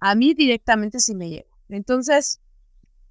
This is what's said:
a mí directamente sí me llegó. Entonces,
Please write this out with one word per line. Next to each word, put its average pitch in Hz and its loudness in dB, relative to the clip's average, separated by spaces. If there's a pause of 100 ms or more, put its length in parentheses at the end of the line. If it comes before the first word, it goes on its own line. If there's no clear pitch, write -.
a 196 2
mí 254 4
directamente 233 0
sí 214 -2
me 175 -10
llegó. 156 -14 (180)
Entonces, 254 -2 (720)